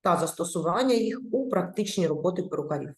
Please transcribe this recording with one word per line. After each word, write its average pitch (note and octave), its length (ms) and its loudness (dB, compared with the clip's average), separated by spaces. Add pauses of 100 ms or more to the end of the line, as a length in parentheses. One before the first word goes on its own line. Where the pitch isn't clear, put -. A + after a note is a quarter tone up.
та E3+ 160 4
застосування F3+ 760 0
їх - 260 0 (120)
у C4+ 160 0
практичній F#3+ 580 0
роботі F3+ 360 0
перукарів. D3 560 -4